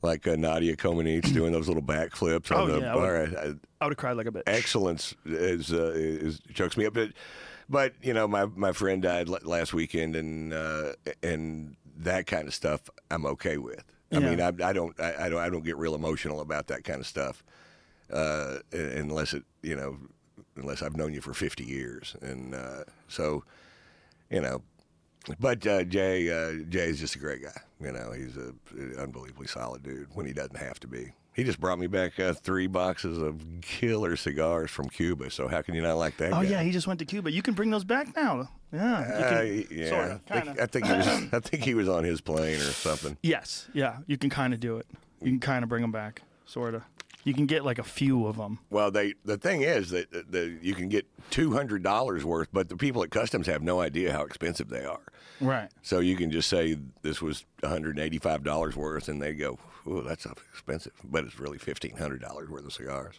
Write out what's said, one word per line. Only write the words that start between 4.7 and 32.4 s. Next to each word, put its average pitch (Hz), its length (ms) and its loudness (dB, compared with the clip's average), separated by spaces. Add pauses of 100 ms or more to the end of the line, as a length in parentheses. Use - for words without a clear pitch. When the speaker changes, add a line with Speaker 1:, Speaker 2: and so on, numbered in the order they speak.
Speaker 1:
is, 82 460 2
uh, 82 240 4
is, 78 440 0 (140)
chokes 90 240 0
me 107 100 4
up. 107 80 0
But, 110 140 2 (600)
but, 135 320 4
you 127 120 0
know, 107 140 4
my, 101 180 4
my 98 260 0
friend 95 320 2
died 87 260 2
l-, 90 140 -2
last 85 300 0
weekend, 82 420 0
and, 80 380 -4
uh, 78 400 -2 (280)
and 80 540 -4 (220)
that 90 280 0
kind 78 220 -2
of 69 80 -8
stuff - 340 -2 (220)
I'm 78 160 -2
okay 73 320 -2
with. 62 240 -10 (280)
I 156 80 4
Speaker 2:
Yeah. 139 100 4
Speaker 1:
mean, 85 120 2
I, 87 60 4 (220)
I - 40 2
don't, 85 260 0
I, 82 260 -2
I 90 40 0
don't, 85 120 2
I 85 80 0
don't 85 160 -2
get 82 120 -2
real 80 160 0
emotional 76 480 -2
about 76 260 -4
that 67 160 -6
kind 73 160 -4
of 64 80 -8
stuff, 67 360 -4 (680)
uh, 76 440 0 (160)
un-, 85 60 -2
unless 73 540 -2
it, 71 100 -4 (200)
you 80 120 -2
know, 69 220 -6 (580)
unless 69 260 -6
I've 76 140 -4
known 76 180 -2
you 69 80 -6
for 73 120 -10
fifty - 320 -4
years, 64 560 -8
and, 65 340 -8
uh, 65 280 -10 (240)
so, 76 360 -2 (840)
you 95 120 0
know, 65 200 -2 (800)
but, 120 280 0
uh, 98 160 6
Jay, 92 460 2
uh, 82 400 -2
Jay 87 200 2
is 73 100 0
just 76 160 -4
a 65 40 -14
great 67 240 -6
guy. 73 160 -14 (220)
You 69 100 -6
know, 60 200 -8
he's 64 260 -10
a, 64 160 -10 (240)
an 64 200 -10
unbelievably 65 500 -10
solid 62 360 -8
dude 69 300 -10
when 80 120 -6
he 65 80 -4
doesn't 69 240 -6
have 65 240 -8
to 60 60 -14
be. 62 240 -10 (220)
He 127 100 0
just 98 160 2
brought 90 180 2
me 90 80 0
back, 92 340 0
uh, 92 140 4
three 95 320 2